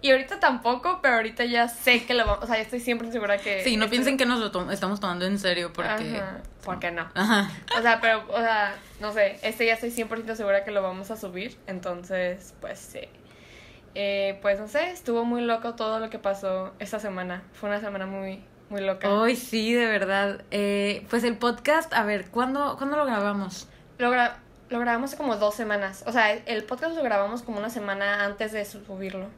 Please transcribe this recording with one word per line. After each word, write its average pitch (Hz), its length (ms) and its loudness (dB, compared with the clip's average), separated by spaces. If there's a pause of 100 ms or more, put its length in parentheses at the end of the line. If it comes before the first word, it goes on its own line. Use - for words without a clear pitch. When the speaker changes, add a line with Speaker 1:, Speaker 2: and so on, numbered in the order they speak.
Speaker 1:
Y 277 80 4
ahorita 269 300 4
tampoco, 262 600 2
pero 254 140 6
ahorita 226 320 0
ya 240 220 4
sé 240 360 2
que - 80 -2
lo 233 140 4
vamos, 202 180 0
o - 20 -6
sea, 233 100 0
ya 220 60 0
estoy 240 180 -4
siempre 233 300 -2
segura 208 280 0
que 202 260 -2
Speaker 2:
Sí, 233 140 4
no 220 60 4
Speaker 1:
esto 214 80 0
Speaker 2:
piensen 262 260 4
que 262 80 4
nos 247 120 2
lo 214 140 -2
tom-, 180 180 -2
estamos 196 300 -2
tomando 180 240 -2
en 196 140 0
serio 175 340 0
porque 220 460 -4
Speaker 1:
Ajá, 190 240 -8 (200)
porque 180 280 -4
no. 170 240 -6
Speaker 2:
Ajá. 202 360 4 (280)
Speaker 1:
O - 20 2
sea, 226 220 6
pero, 226 260 4
o - 100 -2
sea, 214 360 2 (260)
no 208 140 -6
sé, 202 280 2
este 226 220 0
ya 226 80 4
estoy 233 180 -2
cien 233 180 -2
por 226 100 -4
ciento 220 180 -6
segura 196 260 2
que 208 100 -6
lo 202 100 2
vamos 190 280 -4
a 220 60 -6
subir, 196 400 -10 (100)
entonces, 180 920 -6
pues, - 200 -10
sí. - 200 -14 (920)
Eh, 196 480 -2
pues, 202 180 2
no 214 80 -10
sé, 311 220 0
estuvo 240 340 -2
muy 240 180 0
loco 233 320 -2
todo 220 260 -2
lo 220 100 -6
que 220 80 -10
pasó 190 600 -2
esta 214 200 -6
semana. 185 420 -6 (120)
Fue 208 160 -6
una 208 100 0
semana 202 240 -6
muy, 196 400 -8 (240)
muy 202 140 -4
loca. 190 260 0 (140)
Speaker 2:
Ay, 233 140 4
sí, 226 360 0
de 240 140 4
verdad. 196 640 2
Eh, 202 580 0
pues 233 160 2
el 240 140 0
podcast, 294 560 2
a 226 80 4
ver, 208 280 0
¿cuándo, 262 460 0
cuándo 277 220 -2
lo 294 80 4
grabamos? 202 640 -2 (280)
Speaker 1:
Lo 247 140 2
gra-, 247 240 4 (340)
lo 240 120 -2
grabamos 240 300 0
hace 294 60 -10
como 269 200 0
dos 208 180 2
semanas. 208 520 -2
O 233 60 -4
sea, 226 200 4
el 226 320 -4
podcast 320 300 -4
lo 320 80 -2
grabamos 220 400 0
como 226 160 -8
una 214 120 -4
semana 202 560 -2
antes 208 260 -4
de 214 140 -4
subirlo. 196 720 -8